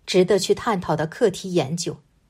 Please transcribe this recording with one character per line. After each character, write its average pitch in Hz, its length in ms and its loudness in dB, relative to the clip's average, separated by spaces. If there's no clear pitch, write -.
值 185 200 4
得 196 140 4
去 190 160 0
探 202 260 -2
讨 160 140 -2
的 151 120 -2
课 190 240 0
题 185 240 -6
研 156 220 0
究。 - 200 -6